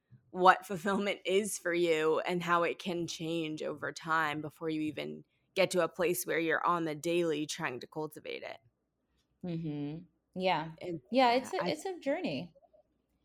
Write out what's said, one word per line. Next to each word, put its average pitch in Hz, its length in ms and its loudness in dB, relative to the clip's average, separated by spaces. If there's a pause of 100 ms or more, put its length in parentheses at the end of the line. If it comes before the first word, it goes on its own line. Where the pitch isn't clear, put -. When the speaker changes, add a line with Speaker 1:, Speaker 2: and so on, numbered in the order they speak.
(320)
Speaker 1:
what 185 340 8
fulfillment 196 600 -2
is 190 320 2
for 175 160 -2
you 160 480 4
and 175 220 -2
how 175 200 4
it 151 160 0
can 175 280 -4
change 160 560 -4
over 143 300 -6
time 156 480 -2
before 156 280 -8
you 156 120 -2
even 151 420 -6 (320)
get 185 160 4
to 180 120 4
a 165 60 0
place 175 360 0
where 160 140 0
you're 160 260 2
on 170 200 2
the 151 100 -4
daily 165 520 0
trying 139 320 -6
to - 80 -12
cultivate 151 560 -10
it. - 160 -12 (840)
Speaker 2:
Mm-hmm. 156 540 -6 (400)
Yeah. 165 320 0 (100)
Speaker 1:
And 175 200 -8 (100)
Speaker 2:
Yeah, 247 200 6
Speaker 1:
yeah, 240 60 4
Speaker 2:
it's 262 160 -4
a, 370 60 -4
Speaker 1:
I 175 100 -2
Speaker 2:
it's 311 160 -4
a 370 140 -6
journey. 269 540 -4 (720)